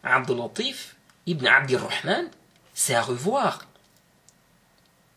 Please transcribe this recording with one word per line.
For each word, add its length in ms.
Abdul 340
Latif 580
ibn 220
Abdir 340
Rahman, 480
c'est 220
à 60
revoir. 640